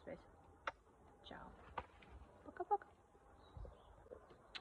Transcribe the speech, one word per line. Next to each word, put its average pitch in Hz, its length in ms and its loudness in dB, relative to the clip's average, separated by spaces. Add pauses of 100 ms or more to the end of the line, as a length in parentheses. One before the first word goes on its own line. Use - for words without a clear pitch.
связь. 165 140 0 (1080)
Чао. - 100 -2 (1080)
Пока-пока. 381 400 10 (1700)